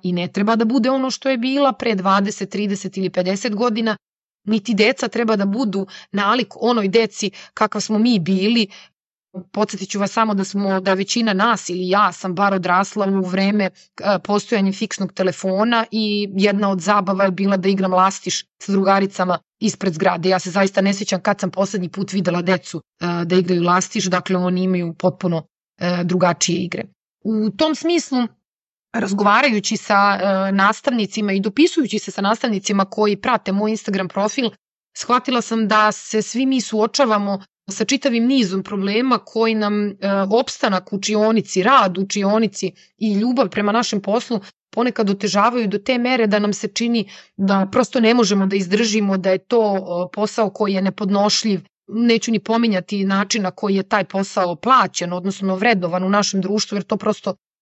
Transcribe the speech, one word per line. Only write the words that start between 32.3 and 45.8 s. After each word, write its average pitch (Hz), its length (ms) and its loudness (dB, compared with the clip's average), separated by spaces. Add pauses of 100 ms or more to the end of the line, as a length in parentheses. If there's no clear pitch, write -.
koji 208 320 0
prate 208 360 -2
moj 214 180 0
Instagram 196 380 -4
profil, 214 420 -2 (460)
shvatila 247 440 0
sam 220 280 -2
da 214 240 4
se - 300 -4
svi 254 240 -2
mi 262 140 2
suočavamo 214 840 0 (280)
sa - 140 -4
čitavim 233 420 0
nizom 202 360 2
problema 208 560 0
koji 226 360 0
nam, 208 340 0
e, 196 60 -8 (360)
opstanak 214 640 0
u 202 40 -4
učionici, 208 640 0
rad 208 360 4
u 196 40 0
učionici 202 680 -2 (260)
i 214 160 0
ljubav 233 340 0
prema 202 240 -2
našem 226 300 -2
poslu 220 380 -2 (300)
ponekad 233 400 -2
otežavaju 208 580 0
do 202 100 -2
te 247 200 -2